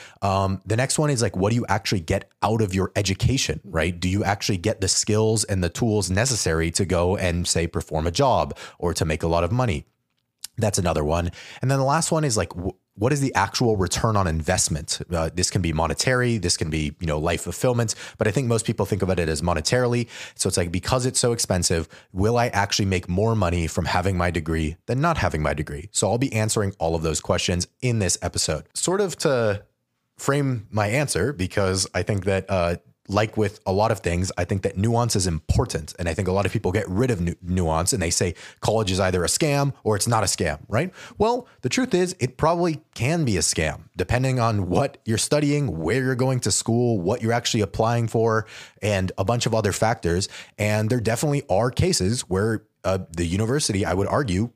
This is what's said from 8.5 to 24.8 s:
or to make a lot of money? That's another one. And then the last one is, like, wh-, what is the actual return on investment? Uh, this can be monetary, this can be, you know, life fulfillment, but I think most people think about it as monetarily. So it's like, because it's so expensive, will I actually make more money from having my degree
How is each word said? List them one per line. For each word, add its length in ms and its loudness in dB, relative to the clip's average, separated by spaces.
or 160 -2
to 100 0
make 180 0
a 60 0
lot 160 2
of 80 0
money? 320 0
That's 200 0
another 260 0
one. 260 0
And 80 0
then 80 2
the 60 2
last 280 0
one 120 2
is, 120 0
like, 180 -2
wh-, 200 -6
what 160 0
is 120 0
the 120 0
actual 420 2
return 420 2
on 80 2
investment? 760 -2
Uh, 220 -2
this 160 -2
can 140 0
be 100 0
monetary, 640 0
this 220 0
can 100 -2
be, 320 -2
you 60 -4
know, 120 0
life 220 0
fulfillment, 540 0
but 100 2
I 40 0
think 160 0
most 180 0
people 180 0
think 160 -2
about 180 2
it 120 0
as 100 -2
monetarily. 680 0
So 120 -4
it's 120 0
like, 120 0
because 360 0
it's 120 -2
so 140 2
expensive, 560 0
will 240 2
I 120 2
actually 360 0
make 240 0
more 260 2
money 320 0
from 200 -2
having 320 0
my 120 2
degree 540 -2